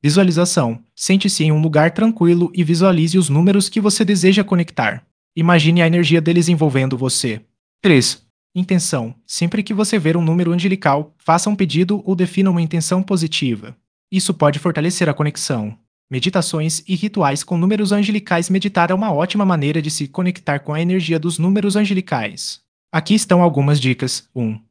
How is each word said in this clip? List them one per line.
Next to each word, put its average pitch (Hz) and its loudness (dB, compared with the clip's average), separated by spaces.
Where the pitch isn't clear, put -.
Visualização. 160 0
Sente-se 190 0
em 156 2
um 151 2
lugar 156 2
tranquilo 175 2
e 185 0
visualize 170 2
os 156 0
números 185 2
que - -2
você 208 0
deseja 190 4
conectar. 170 -2
Imagine 165 4
a 165 4
energia 165 2
deles 165 2
envolvendo 135 2
você. 123 -4
Três. 151 2
Intenção. 165 -2
Sempre 170 -4
que 202 -6
você 214 0
ver 160 0
um 170 0
número 165 0
angelical, 175 0
faça 170 2
um 208 0
pedido 185 0
ou 190 -2
defina 185 0
uma 175 0
intenção 170 -2
positiva. 139 -4
Isso 190 -2
pode 147 0
fortalecer 170 -2
a 147 0
conexão. 131 -6
Meditações 156 -4
e 190 -4
rituais 165 -2
com 180 -4
números 196 0
angelicais. 202 -2
Meditar 190 0
é - 0
uma 196 -2
ótima 185 -2
maneira 156 0
de 151 -4
se 147 -6
conectar 180 -4
com 147 -8
a 156 -4
energia 170 0
dos 165 -4
números 196 0
angelicais. 185 -4
Aqui 160 0
estão 185 2
algumas 147 2
dicas. 127 -4
Um. 110 -4